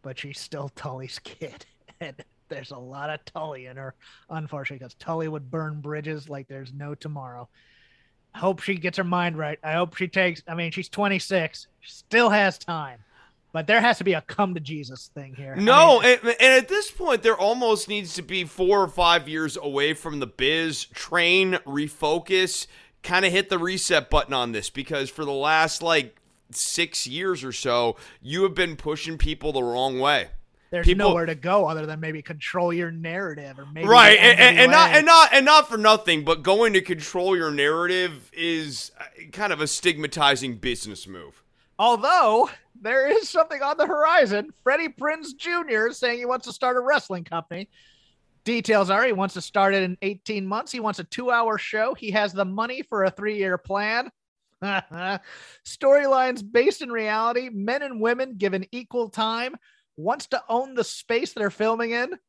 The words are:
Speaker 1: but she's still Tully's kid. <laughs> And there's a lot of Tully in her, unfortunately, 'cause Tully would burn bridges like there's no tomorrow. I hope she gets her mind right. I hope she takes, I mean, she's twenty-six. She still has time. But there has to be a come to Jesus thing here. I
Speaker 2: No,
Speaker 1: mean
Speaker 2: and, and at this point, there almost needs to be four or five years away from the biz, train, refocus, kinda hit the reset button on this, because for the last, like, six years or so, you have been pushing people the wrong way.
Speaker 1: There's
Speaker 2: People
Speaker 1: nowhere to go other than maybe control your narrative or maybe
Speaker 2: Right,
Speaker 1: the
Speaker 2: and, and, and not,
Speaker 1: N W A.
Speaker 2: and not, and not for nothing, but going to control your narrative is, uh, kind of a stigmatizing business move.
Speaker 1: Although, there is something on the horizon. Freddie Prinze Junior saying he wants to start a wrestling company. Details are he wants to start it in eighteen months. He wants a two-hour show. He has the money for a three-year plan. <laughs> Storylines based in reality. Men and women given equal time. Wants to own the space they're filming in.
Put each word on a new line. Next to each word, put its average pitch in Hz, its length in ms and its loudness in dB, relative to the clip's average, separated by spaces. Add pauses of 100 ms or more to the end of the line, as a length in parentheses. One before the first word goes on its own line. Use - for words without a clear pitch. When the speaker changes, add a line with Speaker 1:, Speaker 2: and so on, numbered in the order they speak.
Speaker 1:
but 131 160 -14
she's 143 200 -16
still 139 300 -12
Tully's 131 520 -14
kid. - 500 -18
<laughs> - 40 -20 (260)
And 147 160 -14 (320)
there's 135 240 -14
a 135 60 -16
lot 135 300 -12
of 151 160 -12
Tully 147 420 -12
in 127 100 -18
her, 135 180 -14 (340)
unfortunately, 143 560 -12
'cause 123 100 -20
Tully 165 340 -8
would 147 220 -10
burn 156 300 -8
bridges 151 480 -10
like 139 200 -14
there's 135 240 -16
no 143 220 -12
tomorrow. 131 540 -14 (840)
I - 40 -16
hope 185 220 -2
she 196 140 -4
gets 175 240 -6
her 190 60 -4
mind 175 340 -2
right. 151 240 -6
I 156 120 -4
hope 170 220 -2
she 185 120 -4
takes, 180 400 -2
I 165 60 -8
mean, 170 180 -6
she's 190 160 -10
twenty-six. 196 800 -4 (120)
She - 120 -20
still 226 380 2
has 202 280 2
time. 143 400 -10 (560)
But 160 140 -4
there 220 120 6
has 240 180 2
to 180 60 -8
be 185 100 2
a 151 60 -2
come 196 340 -4
to 165 60 -8
Jesus 139 540 -14
thing 135 180 -18
here. 135 240 -16
I 185 40 -6
Speaker 2:
No, 262 400 8
Speaker 1:
mean 240 240 6
Speaker 2:
and, 233 40 2 (120)
and 262 140 10
at 262 120 6
this 415 240 -4
point, 294 320 -2
there 226 160 4
almost 214 500 0
needs 196 260 -6
to 180 80 -8
be 180 200 -6
four 185 400 2
or 180 60 0
five 170 400 2
years 156 280 -6
away 147 380 -2
from 151 240 -10
the 131 80 -4
biz, 151 600 -2
train, 180 680 0 (120)
refocus, 156 1040 -2 (360)
kinda 185 280 0
hit 190 200 -2
the 185 80 0
reset 170 520 -2
button 139 240 0
on 120 160 -2
this, 104 200 -6
because 139 380 -8
for 156 160 -10
the 143 60 -6
last, 156 540 0
like, 151 360 0 (300)
six - 560 -4
years 160 380 -4
or 127 80 -8
so, 120 420 -2 (260)
you 170 220 -4
have 190 140 0
been 170 180 -2
pushing 156 440 -8
people 151 340 -6
the 131 100 -2
wrong 127 380 -2
way. 135 300 0 (420)
Speaker 1:
There's 170 140 0
Speaker 2:
People 196 240 6
Speaker 1:
nowhere 170 160 0
to 160 100 -6
go 175 320 0
other 156 180 -6
than 156 140 -10
maybe 156 220 -8
control 175 500 -6
your 170 180 -4
narrative 165 680 -10
or - 60 -18
maybe 160 200 -6
Speaker 2:
Right, 214 320 10
Speaker 1:
the 220 60 6
Speaker 2:
and, 240 160 10
and, 247 180 8
and 254 140 8
not, 320 180 8
Speaker 1:
N - 0 -
W - 40 4
A. 302 40 8
Speaker 2:
and 311 80 6
not, 330 260 10
and 269 140 6
not 302 220 8
for 226 100 -4
nothing, 214 460 4
but 160 180 0
going 208 300 2
to 190 80 4
control 180 560 -4
your 160 160 -2
narrative 160 800 -2
is, 160 680 -6
uh, 139 60 -14 (260)
kind 196 220 -4
of 151 80 -4
a 151 80 -2
stigmatizing 143 880 0
business 107 500 -8
move. 87 380 -20 (340)
Speaker 1:
Although, 240 720 2 (300)
there 262 280 0
is 403 200 2
something 320 340 0
on 294 160 -2
the - 80 2
horizon. 294 640 2 (120)
Freddie 302 260 0
Prinze 302 480 -6
Junior 277 560 -2
saying 240 260 -4
he 247 80 -8
wants 247 200 -4
to 202 60 -16
start 254 240 -2
a 247 40 2
wrestling 247 440 -2
company. 165 440 -10 (760)
Details 214 460 0
are 208 140 2
he 247 80 0
wants 190 220 -4
to 180 60 -10
start 196 340 2
it 196 100 2
in 180 180 -6
eighteen 196 440 -6
months. 220 240 -6
He 247 100 -10
wants 208 180 -4
a 175 60 -12
two-hour 233 520 -2
show. 220 380 -4
He 214 160 -10
has 208 220 0
the 196 120 -2
money 226 380 -6
for 202 220 -2
a 185 60 2
three-year 202 480 -4
plan. 214 520 -4 (260)
<laughs> - 260 -20 (1000)
Storylines 269 840 2
based 262 320 2
in 247 80 -12
reality. 233 600 -2
Men 226 300 -4
and 254 180 -10
women 240 360 -2
given 190 360 -2
equal 240 360 -6
time. 233 480 -6 (400)
Wants 220 320 -6
to - 200 -4
own 254 260 -4
the 233 100 -2
space - 480 -6
they're 208 180 -4
filming 226 420 -2
in. 254 260 -6 (100)